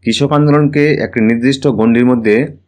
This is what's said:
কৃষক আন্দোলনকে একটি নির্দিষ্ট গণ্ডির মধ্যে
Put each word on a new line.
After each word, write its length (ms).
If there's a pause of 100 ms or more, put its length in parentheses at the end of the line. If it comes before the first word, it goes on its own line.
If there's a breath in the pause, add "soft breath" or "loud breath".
কৃষক 340
আন্দোলনকে 460 (220)
একটি 140 (100)
নির্দিষ্ট 340 (160)
গণ্ডির 320
মধ্যে 260 (300)